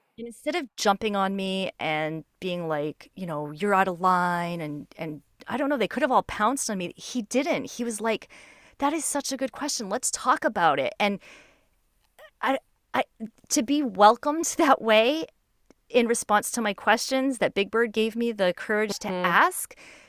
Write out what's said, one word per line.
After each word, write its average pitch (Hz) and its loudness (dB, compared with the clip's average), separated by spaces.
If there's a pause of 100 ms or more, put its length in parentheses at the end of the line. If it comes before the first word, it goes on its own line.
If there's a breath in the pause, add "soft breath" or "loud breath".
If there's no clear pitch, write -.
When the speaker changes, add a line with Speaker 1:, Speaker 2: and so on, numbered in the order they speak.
(160)
Speaker 1:
And 233 -14
instead 294 -6
of 302 -4 (100)
jumping 202 0
on 196 0
me 190 -4
and 156 -4 (160)
being 175 -4
like, 151 -6
you 190 -10
know, 151 -6
"You're 196 0
out 190 4
of 175 -4
line," 175 2
and, 147 -8 (100)
and 151 -10 (260)
I 226 -4
don't 277 -2
know, 294 0
they 214 0
could 247 -4
have 277 2
all 202 4
pounced 233 -2
on 196 -4
me. 175 -6
He - -6
didn't. 240 -2
He 240 -8
was 220 -6
like, 220 -4 (500 loud breath)
"That 285 0
is 320 -4
such - -4
a 269 -4
good 262 -4
question. 254 -6
Let's 226 -4
talk 285 0
about 170 2
it." 127 -2
And 202 0 (1200 loud breath)
I, 269 0 (360)
I, - 0 (460)
to 294 2
be 285 0
welcomed 233 4
<laughs> - -6
that 294 4
way 226 4 (600)
in 233 2
response 214 0
to 240 -4
my 208 -2
questions 262 0
that - 0
Big 202 0
Bird 226 0
gave 220 0
me 233 0
the 190 0
courage 214 -2
to 208 -8
Speaker 2:
Mm-hmm. 180 -2
Speaker 1:
ask, 208 2 (340 loud breath)